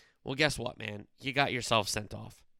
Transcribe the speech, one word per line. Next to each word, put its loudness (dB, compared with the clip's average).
Well, -4
guess 2
what, -6
man? -10
You -4
got 2
yourself 2
sent -4
off -14